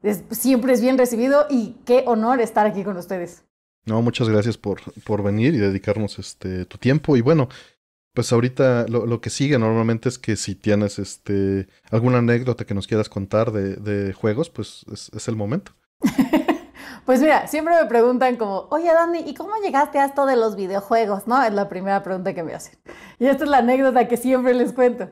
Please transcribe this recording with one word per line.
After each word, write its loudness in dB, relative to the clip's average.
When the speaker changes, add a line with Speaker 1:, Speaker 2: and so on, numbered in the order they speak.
Speaker 1:
es, -4
siempre 0
es 4
bien 2
recibido 2
y -2
qué 4
honor 2
estar 0
aquí -2
con -6
ustedes. -10
Speaker 2:
No, 0
muchas 0
gracias 2
por, -6
por -2
venir 2
y 0
dedicarnos, -2
este, -8
tu -20
tiempo. 2
Y 4
bueno, 2
pues -2
ahorita 2
lo, 0
lo -2
que -8
sigue 0
normalmente 0
es -6
que -4
si -6
tienes, 0
este, -2
alguna 2
anécdota 0
que -8
nos -6
quieras -2
contar -2
de, -4
de -6
juegos, -2
pues -14
es, -16
es -10
el -4
momento. -6
Speaker 1:
<laughs> 0
Pues 2
mira, 4
siempre 0
me 2
preguntan 2
como, -4
"Oye, 2
Dani, 2
¿y -10
cómo -10
llegaste 0
a 4
esto 0
de 2
los 0
videojuegos?", -2
¿no? 2
Es 0
la -2
primera -2
pregunta -6
que -8
me -8
hacen. -18
Y 2
esta 2
es -2
la 6
anécdota 2
que -2
siempre 2
les 0
cuento. 0